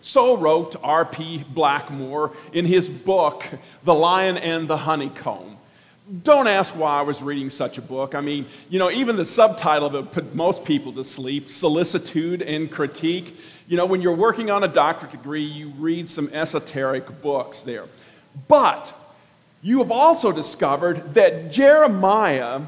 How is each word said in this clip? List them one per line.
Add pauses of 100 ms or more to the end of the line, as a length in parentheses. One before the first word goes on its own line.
So
wrote
R
P
Blackmore (220)
in
his
book, (380)
The
Lion
and
the
Honeycomb. (680)
Don't
ask
why
I
was
reading
such
a
book.
I
mean, (240)
you
know,
even
the
subtitle
of
it
put
most
people
to
sleep,
Solicitude
and
Critique. (300)
You
know,
when
you're
working
on
a
doctorate
degree,
you
read
some
esoteric
books
there. (640)
But (680)
you
have
also
discovered
that
Jeremiah